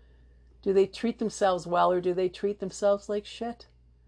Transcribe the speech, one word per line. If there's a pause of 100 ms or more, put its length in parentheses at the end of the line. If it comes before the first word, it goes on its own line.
(600)
Do
they
treat
themselves
well,
or
do
they
treat
themselves
like
shit? (400)